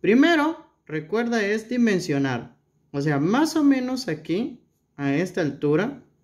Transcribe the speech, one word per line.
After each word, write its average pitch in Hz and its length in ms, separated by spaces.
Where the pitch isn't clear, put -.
Primero, 302 640
recuerda 220 560
es 214 260
dimensionar. 156 880
O 143 100
sea, 143 180
más 240 380
o 302 80
menos 254 440
aquí, 170 520
a 139 180
esta 180 260
altura 156 640